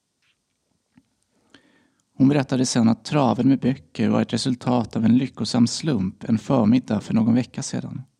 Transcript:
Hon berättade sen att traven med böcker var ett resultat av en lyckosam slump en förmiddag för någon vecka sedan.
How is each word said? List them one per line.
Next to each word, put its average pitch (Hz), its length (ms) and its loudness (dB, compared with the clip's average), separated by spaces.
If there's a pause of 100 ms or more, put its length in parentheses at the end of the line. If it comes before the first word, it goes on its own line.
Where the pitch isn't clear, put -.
(2250)
Hon 135 140 4
berättade 135 380 0
sen 113 240 2
att - 160 -2
traven 123 420 2
med 135 120 2
böcker 120 500 -4
var 113 120 2
ett - 120 -6
resultat 123 600 -2
av 113 100 -2
en 113 120 6
lyckosam 120 500 0
slump 110 560 -4
en 113 140 0
förmiddag 113 640 2
för - 140 -8
någon 110 220 2
vecka 127 280 -4
sedan. 127 380 -10 (180)